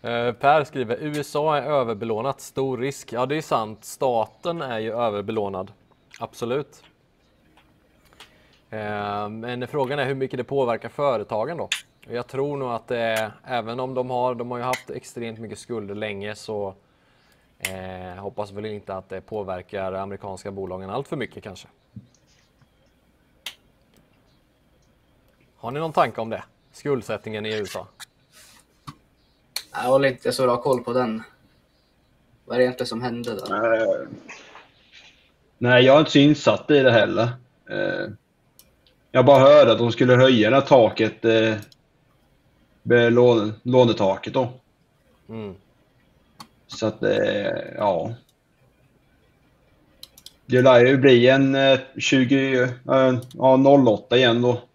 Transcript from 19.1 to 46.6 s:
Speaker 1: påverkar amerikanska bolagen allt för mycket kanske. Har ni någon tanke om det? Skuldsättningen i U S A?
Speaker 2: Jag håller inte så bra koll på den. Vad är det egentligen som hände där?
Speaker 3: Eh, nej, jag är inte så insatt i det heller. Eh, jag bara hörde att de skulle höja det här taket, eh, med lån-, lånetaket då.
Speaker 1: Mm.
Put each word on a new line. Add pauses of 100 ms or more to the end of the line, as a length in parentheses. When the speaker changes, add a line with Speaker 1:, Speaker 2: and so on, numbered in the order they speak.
Speaker 1:
påverkar
amerikanska
bolagen
allt
för
mycket
kanske. (4000)
Har
ni
någon
tanke
om
det? (300)
Skuldsättningen
i
U
S
A? (1900)
Speaker 2:
Jag
håller
inte
så
bra
koll
på
den. (1200)
Vad
är
det
egentligen
som
hände
där?
Speaker 3:
Eh, (1500)
nej,
jag
är
inte
så
insatt
i
det
heller. (420)
Eh, (1000)
jag
bara
hörde
att
de
skulle
höja
det
här
taket,
eh, (1300)
med
lån-, (100)
lånetaket
då. (800)
Speaker 1:
Mm. (1120)